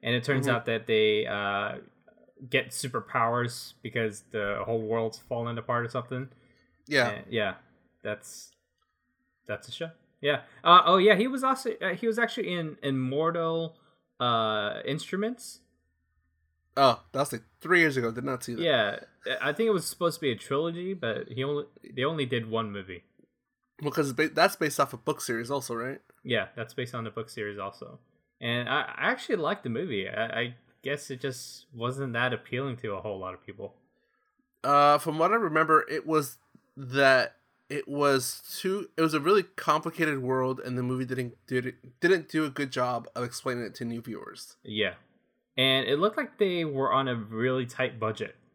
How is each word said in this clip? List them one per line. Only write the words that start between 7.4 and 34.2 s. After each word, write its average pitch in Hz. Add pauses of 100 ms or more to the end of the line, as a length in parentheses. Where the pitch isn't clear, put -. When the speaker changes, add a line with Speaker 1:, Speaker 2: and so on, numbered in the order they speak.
Speaker 1:
That's, - (960)
that's -
a -
show. 165 (300)
Yeah. 139 (240)
Uh, 170
oh, 175
yeah. 196
He 214
was 262
also, 262 (100)
uh, 185
he 208
was 220
actually 226
in 160
Immortal, 160 (420)
uh, 110
Instruments. 190 (1160)
Speaker 2:
Oh, 135 (120)
that 135
was, -
like, 113 (180)
three 175
years 151
ago. 117
Did 120
not 131
see 120
that. 117
Speaker 1:
Yeah. 123 (440)
I 143
think 226
it 214
was 175
supposed 165
to -
be 139
a 110
trilogy, 170
but 117
he 127
only, 143 (300)
they 127
only 147
did 120
one 110
movie. 92 (760)
Speaker 2:
Well, 147
'cause 143
it's 123
ba-, 156
that's 180
based 151
off 139
a 127
book -
series 117
also, 127
right? 123 (240)
Speaker 1:
Yeah, 117
that's 117
based 123
on 117
the 110
book 110
series 104
also. - (400)
And 120
I, 143
I -
actually 254
liked 175
the 131
movie. 113
I, 110 (160)
I 123 (280)
guess 139
it 127
just -
wasn't 127
that 120
appealing 127
to 104
a 95
whole 98
lot 92
of -
people. 101 (880)